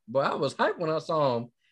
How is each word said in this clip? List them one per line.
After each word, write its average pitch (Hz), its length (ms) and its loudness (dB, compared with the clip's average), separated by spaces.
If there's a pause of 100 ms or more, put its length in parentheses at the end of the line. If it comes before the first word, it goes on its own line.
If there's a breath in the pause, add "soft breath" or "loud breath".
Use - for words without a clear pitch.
boy, 127 140 0
I - 140 0
was 143 200 -2
hyped 320 240 0
when 160 120 -2
I 160 80 0
saw 147 400 2
him, 120 80 -6 (260)